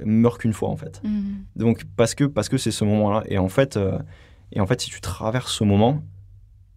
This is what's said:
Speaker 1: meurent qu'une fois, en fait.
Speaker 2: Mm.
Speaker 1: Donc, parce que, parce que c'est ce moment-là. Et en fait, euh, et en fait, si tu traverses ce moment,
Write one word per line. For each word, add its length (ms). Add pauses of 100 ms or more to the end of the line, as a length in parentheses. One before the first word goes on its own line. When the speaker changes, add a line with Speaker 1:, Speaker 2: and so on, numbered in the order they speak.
Speaker 1:
meurent 340
qu'une 140
fois, 160
en 80
fait. 280
Speaker 2:
Mm. 160 (360)
Speaker 1:
Donc, 280 (120)
parce 180
que, 100
parce 260
que 80
c'est 140
ce 120
moment-là. 440
Et 100
en 100
fait, 300
euh, 200 (540)
et 80
en 60
fait, 160
si 80
tu 100
traverses 540
ce 100
moment, 380 (760)